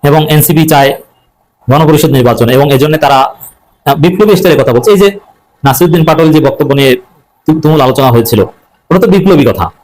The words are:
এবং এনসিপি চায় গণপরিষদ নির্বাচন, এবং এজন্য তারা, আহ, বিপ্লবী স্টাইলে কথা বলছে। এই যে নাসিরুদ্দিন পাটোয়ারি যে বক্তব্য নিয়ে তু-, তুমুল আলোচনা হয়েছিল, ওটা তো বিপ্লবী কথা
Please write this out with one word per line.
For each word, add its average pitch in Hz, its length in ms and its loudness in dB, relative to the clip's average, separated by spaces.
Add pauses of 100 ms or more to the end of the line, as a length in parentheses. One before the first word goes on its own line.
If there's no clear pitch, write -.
এবং 151 280 0
এনসিপি 156 380 0
চায় 139 220 2 (800)
গণপরিষদ 151 400 2
নির্বাচন, 120 380 0
এবং 139 240 0
এজন্য 151 260 0
তারা, 139 200 0
আহ, - 760 -6
বিপ্লবী 185 420 0
স্টাইলে 156 260 0
কথা 127 100 -2
বলছে। 123 180 0
এই 202 80 2
যে 196 200 0 (460)
নাসিরুদ্দিন 160 400 0
পাটোয়ারি 160 280 0
যে 156 80 2
বক্তব্য 139 340 -2
নিয়ে 135 220 0 (500)
তু-, 156 140 -2
তুমুল 156 200 0
আলোচনা 131 300 0
হয়েছিল, 117 300 0 (500)
ওটা 175 80 0
তো 208 80 0
বিপ্লবী 180 380 2
কথা 98 260 -4 (140)